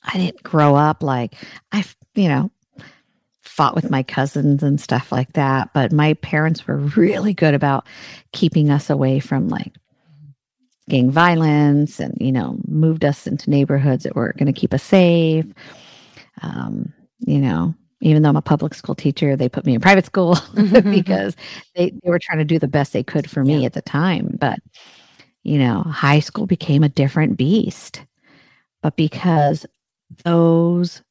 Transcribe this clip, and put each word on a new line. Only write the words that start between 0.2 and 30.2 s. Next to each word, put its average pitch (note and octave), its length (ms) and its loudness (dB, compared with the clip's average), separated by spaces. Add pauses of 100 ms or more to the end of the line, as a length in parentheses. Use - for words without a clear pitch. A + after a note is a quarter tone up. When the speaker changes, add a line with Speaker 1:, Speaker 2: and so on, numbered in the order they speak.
Speaker 1:
grow D3 320 4
up D3+ 260 2
like, B2+ 340 -4 (360)
I, G3+ 140 -2 (300)
you G3 120 2
know, C#3+ 240 0 (1080)
fought C#3+ 160 2
with D#3+ 140 -2
my C3+ 140 0
cousins C#3+ 600 -2
and C#3+ 160 0
stuff - 320 -4
like B2+ 220 -4
that. C3+ 400 -2
But C3 180 0
my D3+ 240 2
parents D#3 500 -4
were C#3+ 120 -4
really F3+ 560 0
good D#3 200 2
about C#3 320 0 (460)
keeping D3+ 380 0
us C#3+ 200 0
away C3+ 300 0
from, - 300 -4
like, - 240 -8 (1120)
gang C3 240 2
violence D3 880 2
and, - 220 -8
you C3 100 -2
know, F2+ 260 -4 (120)
moved D#3+ 340 0
us C#3+ 240 -2
into - 220 -6
neighborhoods C#3 560 0
that - 100 -6
were - 220 -4
gonna C#3 160 0
keep - 200 -4
us C3+ 80 -2
safe. E3 640 2 (960)
Um, A1 520 -10 (260)
you C#3+ 200 -2
know, A#2 360 -2 (240)
even D3+ 240 4
though D3 60 6
I'm D3 80 4
a D3+ 40 0
public D3+ 320 -2
school - 220 -8
teacher, C#3+ 400 0
they B2+ 140 -2
put - 160 -8
me B2+ 100 2
in A2+ 60 -2
private F#3+ 240 4
school F3+ 300 2
<laughs> - 200 -10
Speaker 2:
Mm-hmm. G3+ 360 4
Speaker 1:
because F#3+ 440 0 (400)
they, F3 140 0
they F#3 200 -6
were F3 100 0
trying D#3+ 200 -4
to D3+ 60 2
do D#3+ 140 2
the D3+ 100 -2
best C#3+ 240 -2
they - 100 -2
could - 260 -6
for C#3 140 -2
me D3 160 2
Speaker 2:
Yeah. B2+ 60 0
Speaker 1:
at - 80 -4
the - 80 -10
time. - 580 -4
But, - 200 -2 (840)
you D3+ 140 -2
know, A#2+ 260 2
high D3 380 2
school G#3+ 260 -8
became D#3 360 0
a D3 60 2
different C#3+ 460 0
beast. - 680 -4 (800)
But D3+ 140 -2
because D#3 680 0 (580)